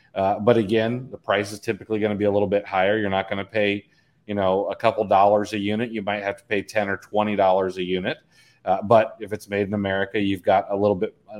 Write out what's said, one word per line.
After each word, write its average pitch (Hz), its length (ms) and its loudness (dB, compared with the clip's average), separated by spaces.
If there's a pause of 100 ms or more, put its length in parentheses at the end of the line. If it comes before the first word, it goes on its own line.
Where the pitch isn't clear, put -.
(160)
Uh, 95 240 0
but 113 160 4
again, 113 560 0
the 98 60 -14
price 101 340 -2
is 107 80 -12
typically 107 400 -4
gonna 104 160 0
be 101 80 -2
a 101 80 2
little 101 160 2
bit 101 180 0
higher. 98 320 0
You're 104 120 -2
not 95 200 -2
gonna 98 140 -6
pay, 101 440 -2 (380)
you 104 100 -8
know, 95 320 0
a 98 80 -6
couple 110 280 2
dollars 101 480 4
a 110 80 -4
unit. 107 320 -2
You 110 100 -6
might 101 220 -4
have 101 140 -4
to - 80 -20
pay 101 160 -2
ten 104 260 -2
or 98 80 -2
twenty 104 400 -2
dollars 95 420 2
a 92 60 -4
unit. 92 360 -4 (440)
Uh, 95 180 -2
but 110 380 4
if 104 140 -12
it's 104 160 -10
made 101 180 0
in 101 60 -6
America, 98 440 -2
you've 98 260 -2
got 98 260 2
a 101 60 -2
little 101 200 2
bit, 101 220 -6 (220)